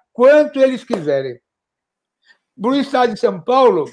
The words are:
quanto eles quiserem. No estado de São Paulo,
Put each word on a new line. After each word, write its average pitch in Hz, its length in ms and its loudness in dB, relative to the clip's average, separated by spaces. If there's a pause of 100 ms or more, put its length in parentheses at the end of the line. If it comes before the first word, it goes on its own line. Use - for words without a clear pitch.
(120)
quanto 294 480 2
eles 262 240 0
quiserem. 139 560 -6 (1160)
No 240 180 -2
estado 254 380 -2
de 202 60 -14
São 196 200 -2
Paulo, 226 540 0